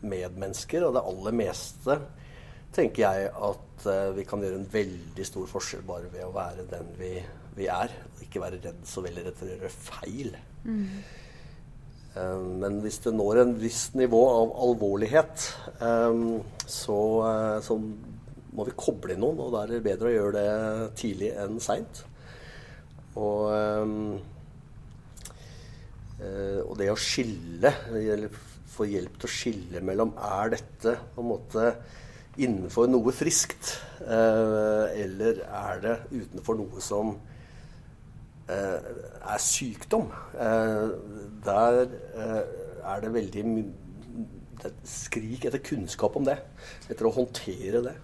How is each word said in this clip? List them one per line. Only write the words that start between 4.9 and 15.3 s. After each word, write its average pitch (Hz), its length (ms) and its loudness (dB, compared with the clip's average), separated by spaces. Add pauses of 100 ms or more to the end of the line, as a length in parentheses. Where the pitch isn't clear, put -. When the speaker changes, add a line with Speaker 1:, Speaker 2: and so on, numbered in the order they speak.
Speaker 1:
stor 92 240 -6
forskjell - 340 -6
bare 90 300 -8
ved 87 100 -8
å 92 80 -8
være 90 380 -6
den 85 260 -8
vi, 92 220 -6 (400)
vi 98 100 -2
er, 92 220 0
og - 340 -14
ikke - 160 -6
være 90 240 -6
redd, 85 220 -10
så - 180 -6
veldig 87 220 -6
redd 90 100 -8
for 92 140 -10
å 92 80 -8
gjøre 95 160 -8
feil. - 640 -8 (260)
Speaker 2:
Mm. 214 220 -2 (1300)
Speaker 1:
Eh, 92 220 -2 (240)
men 101 180 0
hvis 104 240 -4
det 113 100 2
når 110 280 8
en 123 180 8
viss 113 340 0
nivå 120 360 8
av 113 260 6
alvorlighet, 117 960 4 (280)